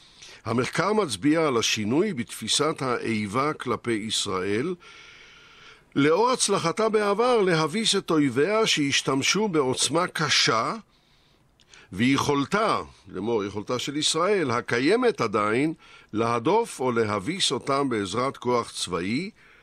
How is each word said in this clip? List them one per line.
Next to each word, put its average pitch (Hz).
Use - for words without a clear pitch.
המחקר 131
מצביע 151
על 127
השינוי 113
בתפיסת 143
האיבה 117
כלפי 120
ישראל, 104
לאור 165
הצלחתה 196
בעבר 214
להביס 185
את -
אויביה 156
שהשתמשו 143
בעוצמה 151
קשה, 139
ויכולתה, 135
לאמור, 98
יכולתה 104
של 139
ישראל, 165
הקיימת 123
עדיין, 113
להדוף 120
או 127
להביס 107
אותם 139
בעזרת 117
כוח 120
צבאי, 95